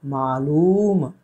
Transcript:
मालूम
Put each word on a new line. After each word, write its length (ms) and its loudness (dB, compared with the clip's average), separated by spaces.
मालूम 1080 0